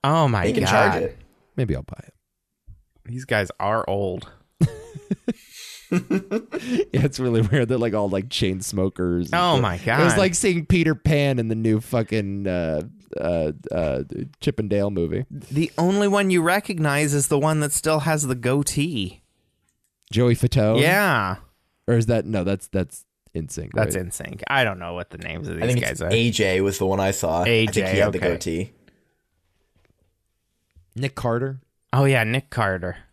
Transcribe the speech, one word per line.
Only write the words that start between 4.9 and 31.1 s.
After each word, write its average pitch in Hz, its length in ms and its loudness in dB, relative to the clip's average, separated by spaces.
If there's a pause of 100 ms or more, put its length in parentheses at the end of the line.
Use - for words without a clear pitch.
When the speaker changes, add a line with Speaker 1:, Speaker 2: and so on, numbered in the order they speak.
Speaker 3:
Yeah, 202 1120 -2
it's 135 160 -2
really 117 220 2
weird. 113 260 2
They're, 127 80 0
like, 117 160 0
all, 104 160 0
like, 98 220 -2
chain 95 320 -2
smokers 90 680 -2
and - 40 -2
Speaker 1:
Oh 175 220 4
Speaker 3:
shit. 127 60 4
Speaker 1:
my 95 120 0
Speaker 3:
It - 120 -6 (180)
was 120 100 4
Speaker 1:
God. 208 40 4
Speaker 3:
like 190 160 2
seeing 170 300 0
Peter 160 300 4
Pan 143 440 2
in 113 100 -2
the 113 60 0
new 110 260 2
fucking, 101 680 -2
uh, 85 380 0 (360)
uh, 80 320 0 (180)
uh, 71 320 -2 (380)
Chip - 180 -2
and 107 120 -4
Dale 101 200 0
movie. 92 400 -2
Speaker 1:
The 147 460 -4
only 196 320 2
one 196 220 2
you 180 100 4
recognize 156 720 0
is 143 160 0
the 147 100 2
one 156 220 2
that 147 120 -2
still 156 280 0
has 151 260 0
the 127 80 -2
goatee. 131 880 -2 (880)
Speaker 3:
Joey 120 240 4
Fatone? 117 460 2
Speaker 1:
Yeah. 147 560 2 (500)
Speaker 3:
Or 117 100 2
is 113 100 2
that, 113 180 2
no, 107 180 -2
that's, 98 260 -2
that's - 360 -4 (300)
N 80 160 -8
sync, - 240 -10
Speaker 1:
That's 107 200 0
Speaker 3:
right? 90 120 -4
Speaker 1:
N 92 60 -12
sync. - 360 -12
I 135 160 2
don't 98 140 -4
know 87 160 -10
what 90 160 -10
the - 80 -16
names 85 280 -10
of 82 100 -8
these 82 80 -4
Speaker 2:
I - 20 0
think 120 160 0
Speaker 1:
guys 57 100 -2
Speaker 2:
it's 78 80 -8
Speaker 1:
are. 80 100 -2
Speaker 2:
A 113 200 2
J 95 320 2
was 98 160 0
the 95 80 0
one 95 140 0
I 95 100 2
saw. 87 320 0
I - 20 2
think 113 260 2
Speaker 1:
A - 40 -6
J, 95 180 0
Speaker 2:
he 95 60 2
had 101 140 4
the 92 60 -4
Speaker 1:
okay. 90 100 -2
Speaker 2:
goatee. 85 440 -4 (2250)
Speaker 3:
Nick 135 200 -6